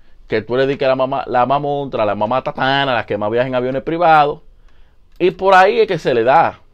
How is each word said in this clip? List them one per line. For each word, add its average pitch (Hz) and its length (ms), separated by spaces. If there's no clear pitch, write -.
que 110 140
tú 110 140
eres 135 140
de 139 100
que 139 80
la 131 100
mamá, 135 300
la 123 180
mamontra, 139 640
la 101 80
mamá 110 280
tatana, 139 520
la 110 100
que 101 140
más 104 120
viaja 120 160
en 127 100
aviones 131 260
privados, 156 580
y 180 140
por 190 220
ahí 202 260
es 214 60
que 180 120
se 147 160
le 117 100
da, 131 360